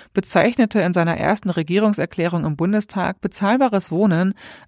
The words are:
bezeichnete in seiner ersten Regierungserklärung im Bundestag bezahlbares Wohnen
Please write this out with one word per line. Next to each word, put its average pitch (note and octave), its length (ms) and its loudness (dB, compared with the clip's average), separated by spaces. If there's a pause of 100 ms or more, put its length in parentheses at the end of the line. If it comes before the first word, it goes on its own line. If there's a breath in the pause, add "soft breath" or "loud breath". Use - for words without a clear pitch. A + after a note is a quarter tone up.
(140 loud breath)
bezeichnete G#3+ 680 2
in F3+ 140 2
seiner E3+ 240 0
ersten - 320 -2
Regierungserklärung F3 960 0
im D3+ 100 -2
Bundestag F#3 640 -2
bezahlbares G#3+ 720 0
Wohnen F#3 420 2 (340 loud breath)